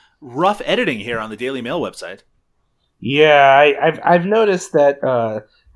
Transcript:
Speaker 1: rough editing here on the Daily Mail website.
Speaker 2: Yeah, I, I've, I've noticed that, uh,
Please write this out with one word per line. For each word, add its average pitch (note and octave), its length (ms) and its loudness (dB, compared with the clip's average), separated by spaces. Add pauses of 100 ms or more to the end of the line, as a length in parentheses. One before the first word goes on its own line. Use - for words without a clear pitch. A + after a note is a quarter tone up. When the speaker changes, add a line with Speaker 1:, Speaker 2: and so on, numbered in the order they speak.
(220)
Speaker 1:
rough D3+ 440 -4
editing F3 340 -4
here A2+ 200 -8
on A2 100 -10
the G#2+ 80 -14
Daily B2+ 240 -8
Mail C#3 200 -8
website. F#2 400 -12 (800)
Speaker 2:
Yeah, C#3+ 580 4
I, D3 300 2
I've, D#3+ 160 -4
I've F3 220 2
noticed G3+ 480 -2
that, C#3+ 300 0
uh, A2+ 380 -4 (340)